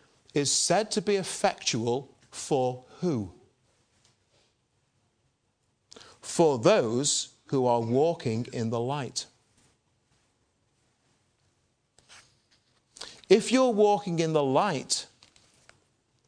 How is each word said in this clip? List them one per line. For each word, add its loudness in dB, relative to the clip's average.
is 0
said 0
to -2
be 0
effectual -2
for -4
who? -4
For 2
those 2
who 0
are 2
walking 0
in -4
the -4
light. -6
If 4
you're 4
walking 2
in 0
the 2
light, -2